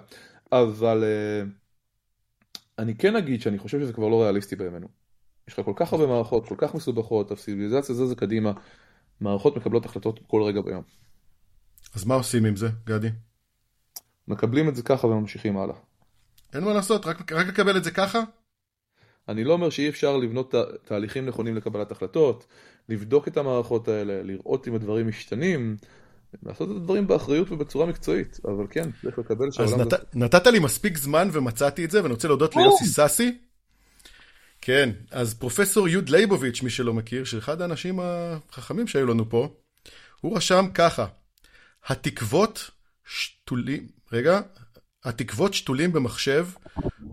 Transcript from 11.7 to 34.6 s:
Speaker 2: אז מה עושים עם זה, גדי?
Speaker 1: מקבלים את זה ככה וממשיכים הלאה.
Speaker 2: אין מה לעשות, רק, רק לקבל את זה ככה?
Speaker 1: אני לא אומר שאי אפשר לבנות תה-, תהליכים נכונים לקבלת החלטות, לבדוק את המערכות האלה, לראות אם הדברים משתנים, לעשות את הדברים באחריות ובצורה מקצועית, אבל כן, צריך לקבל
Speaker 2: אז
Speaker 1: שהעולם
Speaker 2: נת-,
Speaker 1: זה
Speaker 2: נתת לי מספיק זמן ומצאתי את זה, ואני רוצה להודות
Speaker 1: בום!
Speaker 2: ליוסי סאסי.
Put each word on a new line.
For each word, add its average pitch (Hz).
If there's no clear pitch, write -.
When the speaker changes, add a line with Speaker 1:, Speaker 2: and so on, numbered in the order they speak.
Speaker 2:
אז 95
מה 127
עושים 120
עם 104
זה, 113
גדי? 110
Speaker 1:
מקבלים 117
את 135
זה 120
ככה 127
וממשיכים 107
הלאה. 95
Speaker 2:
אין 147
מה 208
לעשות, 208
רק, 170
רק 170
לקבל 190
את 185
זה 165
ככה? 196
Speaker 1:
אני 110
לא 147
אומר 175
שאי 143
אפשר 143
לבנות 127
תה-, 120
תהליכים 107
נכונים 113
לקבלת 107
החלטות, 117
לבדוק 113
את 160
המערכות 123
האלה, 101
לראות 98
אם 117
הדברים 110
משתנים, 117
לעשות -
את 208
הדברים 190
באחריות 170
ובצורה 147
מקצועית, -
אבל 101
כן, 160
צריך -
לקבל 120
Speaker 2:
אז 139
Speaker 1:
שהעולם 120
Speaker 2:
נת-, 113
Speaker 1:
זה -
Speaker 2:
נתת 175
לי 226
מספיק 160
זמן 147
ומצאתי 139
את 156
זה, 202
ואני 135
רוצה 117
להודות 147
Speaker 1:
בום! 320
Speaker 2:
ליוסי 381
סאסי. 220